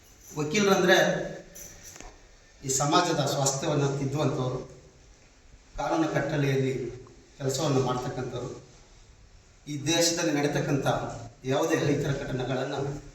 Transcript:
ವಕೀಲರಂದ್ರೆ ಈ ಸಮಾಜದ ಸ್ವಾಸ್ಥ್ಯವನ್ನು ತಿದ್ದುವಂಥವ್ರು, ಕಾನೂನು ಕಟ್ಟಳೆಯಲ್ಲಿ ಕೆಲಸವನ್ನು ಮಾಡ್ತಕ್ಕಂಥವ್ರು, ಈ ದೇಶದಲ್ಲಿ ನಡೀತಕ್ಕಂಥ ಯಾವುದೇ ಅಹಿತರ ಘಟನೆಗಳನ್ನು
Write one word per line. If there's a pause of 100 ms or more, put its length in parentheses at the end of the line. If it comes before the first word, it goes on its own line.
(380)
ವಕೀಲರಂದ್ರೆ (1300)
ಈ
ಸಮಾಜದ
ಸ್ವಾಸ್ಥ್ಯವನ್ನು
ತಿದ್ದುವಂಥವ್ರು, (1000)
ಕಾನೂನು
ಕಟ್ಟಳೆಯಲ್ಲಿ (320)
ಕೆಲಸವನ್ನು
ಮಾಡ್ತಕ್ಕಂಥವ್ರು, (1000)
ಈ
ದೇಶದಲ್ಲಿ
ನಡೀತಕ್ಕಂಥ (580)
ಯಾವುದೇ
ಅಹಿತರ
ಘಟನೆಗಳನ್ನು (120)